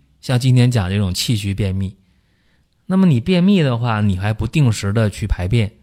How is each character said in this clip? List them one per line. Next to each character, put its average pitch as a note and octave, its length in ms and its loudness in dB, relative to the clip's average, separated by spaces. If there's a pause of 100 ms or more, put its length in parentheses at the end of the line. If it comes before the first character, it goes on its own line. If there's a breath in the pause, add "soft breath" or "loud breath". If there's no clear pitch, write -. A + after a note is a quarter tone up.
(200)
像 B2+ 200 -2
今 B2+ 160 2
天 B2 160 4
讲 G2+ 180 0
这 G2 80 -2
种 F#2+ 160 0
气 A#2+ 220 -2
虚 G2+ 180 -4
便 F#2+ 220 -2
秘， G2 200 -6 (920)
那 F#3 100 0
么 F#3+ 80 4
你 C#3+ 140 4
便 F3 240 0
秘 G3 180 4
的 B2+ 160 0
话， A2+ 240 -2
你 G2+ 160 0
还 G#2 160 -2
不 A2 140 -6
定 C3+ 240 2
时 G2 200 -4
的 G#2+ 200 0
去 - 160 -8
排 F2+ 200 -4
便， G#2+ 240 0 (100)